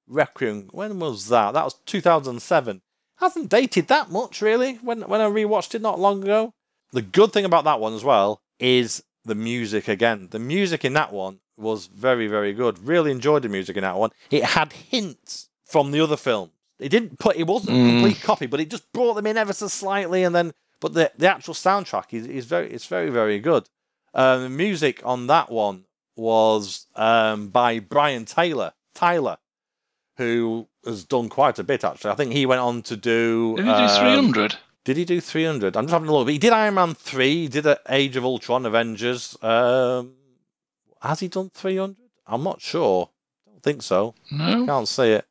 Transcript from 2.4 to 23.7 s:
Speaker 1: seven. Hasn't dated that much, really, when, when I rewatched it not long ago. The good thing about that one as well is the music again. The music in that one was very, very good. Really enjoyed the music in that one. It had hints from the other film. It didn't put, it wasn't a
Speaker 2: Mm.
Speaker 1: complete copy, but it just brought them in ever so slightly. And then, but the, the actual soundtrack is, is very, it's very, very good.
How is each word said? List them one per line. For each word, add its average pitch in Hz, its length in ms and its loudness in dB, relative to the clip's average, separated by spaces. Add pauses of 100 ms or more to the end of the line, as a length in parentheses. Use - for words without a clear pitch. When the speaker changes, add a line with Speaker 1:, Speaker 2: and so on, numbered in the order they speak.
Speaker 1:
seven. 120 400 -2 (340)
Hasn't 349 320 -4
dated 220 400 2
that 285 220 2
much, 208 320 -6
really, 247 400 0
when, 233 260 -6
when 214 140 0
I - 20 2
rewatched 214 500 0
it 226 60 -4
not 208 180 -2
long 196 240 2
ago. 214 300 0 (400)
The 123 80 0
good 113 320 4
thing 202 140 2
about 165 180 4
that 147 160 2
one 110 140 -4
as 110 100 -10
well 107 380 4 (180)
is 123 420 2 (220)
the 113 100 -4
music 110 540 -4
again. 104 420 0
The 110 80 -10
music 165 460 -4
in 131 80 0
that 143 220 -2
one 95 240 -8 (180)
was 107 320 -6
very, 113 400 -2
very 104 240 -2
good. 110 340 -2
Really 156 240 2
enjoyed 135 320 0
the 117 60 -4
music 95 280 -6
in 98 60 -4
that 95 140 -4
one. 107 140 0 (200)
It 143 140 2
had 156 280 0
hints - 760 -8 (160)
from 143 260 0
the 147 100 0
other 151 160 0
film. 104 360 -2 (260)
It 135 120 -8
didn't 220 280 0
put, - 160 2
it 160 140 -4
wasn't 202 220 -2
a 127 100 4
Speaker 2:
Mm. 120 180 8
Speaker 1:
complete 117 240 4
copy, - 240 0
but 139 140 -2
it 156 100 -4
just - 220 -14
brought 233 220 0
them 208 120 -4
in 214 100 -2
ever 208 160 -2
so 208 140 -8
slightly. 190 560 -2
And 180 100 2
then, 170 200 2 (260)
but 156 160 -6
the, 160 240 2
the 175 100 4
actual 170 260 -2
soundtrack 185 600 -2
is, 117 140 -8
is 131 180 -8
very, 165 240 -4
it's - 160 -14
very, 170 240 -4
very 107 300 0
good. 135 280 0 (460)